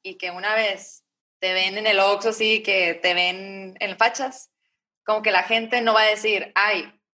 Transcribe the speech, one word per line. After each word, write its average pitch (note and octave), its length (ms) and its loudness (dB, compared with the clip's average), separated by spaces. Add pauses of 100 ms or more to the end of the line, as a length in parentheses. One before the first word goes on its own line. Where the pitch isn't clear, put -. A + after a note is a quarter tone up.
y F#3+ 160 -14
que F3+ 140 -8
una G3 220 -4
vez G3+ 500 -4 (360)
te F#3 140 0
ven F#3+ 240 -2
en G#3+ 80 -2
el G3+ 140 4
Oxxo, G3+ 320 2
sí, A3 300 0
que F#3+ 320 0
te F3 200 0
ven F#3+ 680 -4
en F#3+ 180 -6
fachas, B3 540 -2 (520)
como G#3+ 180 0
que G#3+ 100 0
la F#3 120 4
gente A3+ 380 -2
no A3+ 120 4
va G#3+ 80 6
a G#3+ 40 4
decir, G#3+ 480 0
'Ay, G3 380 0 (220)